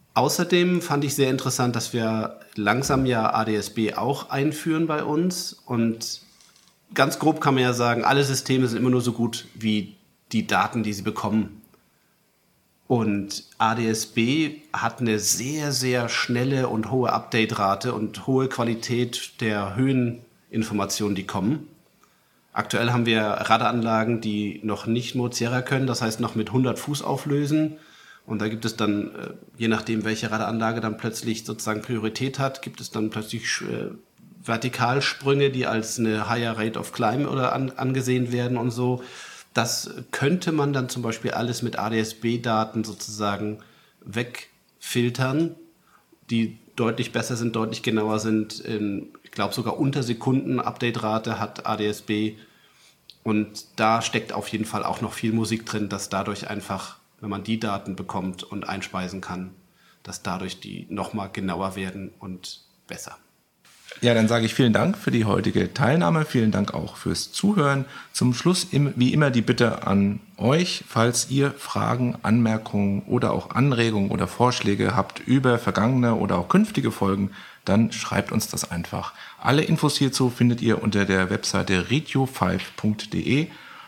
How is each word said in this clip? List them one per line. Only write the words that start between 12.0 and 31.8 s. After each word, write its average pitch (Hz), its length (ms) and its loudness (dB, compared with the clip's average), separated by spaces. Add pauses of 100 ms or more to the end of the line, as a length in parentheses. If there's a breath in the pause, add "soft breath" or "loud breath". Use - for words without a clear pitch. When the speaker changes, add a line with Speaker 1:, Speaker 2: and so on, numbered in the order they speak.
Speaker 1:
Und 104 580 0 (120)
A 110 160 2
D 113 140 0
S 110 200 0
B 147 500 0 (160)
hat - 260 -4
eine 110 200 2
sehr, 143 520 -2
sehr 123 380 0
schnelle 127 580 0
und 107 240 -2
hohe 127 220 2
Update-Rate 110 800 0
und 107 340 -6
hohe 131 220 2
Qualität 120 920 -2
der 104 380 -2
Höheninformationen, 107 1400 -2
die 92 100 -4
kommen. 110 440 -2 (840 soft breath)
Aktuell 117 400 0
haben 120 140 2
wir 110 160 4
Radaranlagen, 113 960 2
die 104 440 -2
noch 107 240 -4
nicht 120 280 -2
Mozilla 123 460 0
können, 131 260 0
das 120 140 -2
heißt 110 180 -2
noch 113 160 -4
mit 107 160 -2
hundert 123 280 2
Fuß 143 220 -6
auflösen. 147 760 0 (480 loud breath)
Und 107 140 -6
da 107 100 -2
gibt 113 160 -4
es 113 100 -2
dann, 104 400 0
äh, - 140 -10 (280)
je 117 100 0
nachdem, 110 360 0
welche 110 260 -2
Radaranlage 113 500 -2
dann 113 180 -4
plötzlich 113 460 -4
sozusagen 107 380 -4